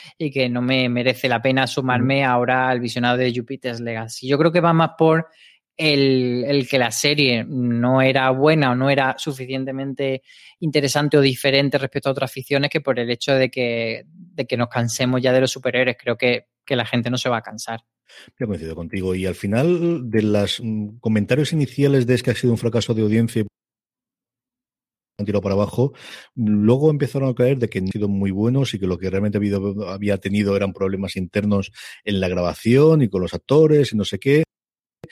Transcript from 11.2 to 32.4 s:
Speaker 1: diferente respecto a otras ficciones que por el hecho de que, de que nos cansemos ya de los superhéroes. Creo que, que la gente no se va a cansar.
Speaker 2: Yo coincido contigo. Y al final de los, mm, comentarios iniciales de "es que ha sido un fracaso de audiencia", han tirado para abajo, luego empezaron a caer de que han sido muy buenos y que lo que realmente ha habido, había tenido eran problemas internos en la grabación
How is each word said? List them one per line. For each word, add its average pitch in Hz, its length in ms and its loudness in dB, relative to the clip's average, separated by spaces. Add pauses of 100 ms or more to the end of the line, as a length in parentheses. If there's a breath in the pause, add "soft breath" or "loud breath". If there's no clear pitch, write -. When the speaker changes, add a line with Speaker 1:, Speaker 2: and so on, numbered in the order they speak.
Speaker 1:
diferente 139 560 2
respecto 135 320 -4
a - 20 2
otras 131 200 -4
ficciones 143 380 -2
que 156 120 -2
por 123 180 -2
el 117 100 -2
hecho 123 240 -2
de 131 160 2
que, 117 580 -4
de - 380 -10
que 123 120 -4
nos 120 100 0
cansemos 123 540 -2
ya 127 100 2
de 131 80 4
los 131 120 2
superhéroes. 123 460 -2
Creo 117 200 -4
que, 123 300 0 (180)
que 139 100 -2
la 117 100 0
gente 120 240 -2
no 123 80 -2
se 131 120 -4
va 120 80 0
a 110 60 -8
cansar. 110 380 -12 (560 loud breath)
Speaker 2:
Yo 120 100 -6
coincido 80 280 -6
contigo. 92 400 -4
Y 92 100 -4
al 87 100 -4
final 151 760 0
de 107 120 2
los, 104 400 0
mm, 110 380 -6
comentarios 113 540 0
iniciales 139 540 2
de 127 80 4
"es 113 80 -2
que 127 80 0
ha 113 40 0
sido 123 160 0
un 113 60 2
fracaso 117 360 -2
de 110 100 0
audiencia", 110 420 0 (1700)
han 101 60 -6
tirado 101 160 0
para 95 140 0
abajo, 117 380 0 (420 loud breath)
luego 113 560 4
empezaron 135 380 -2
a 123 40 0
caer 131 240 2
de 117 120 -2
que 98 100 -6
han 92 80 -2
sido 104 200 -2
muy 98 220 0
buenos 120 460 0
y 95 40 -6
que 98 60 -4
lo 92 140 -2
que 95 100 -4
realmente 101 280 -2
ha - 20 -2
habido, 98 500 -2
había 98 300 -2
tenido 98 360 0
eran 98 180 -2
problemas 95 420 -4
internos 101 560 -2 (320 loud breath)
en 202 160 -2
la 92 80 0
grabación 143 760 4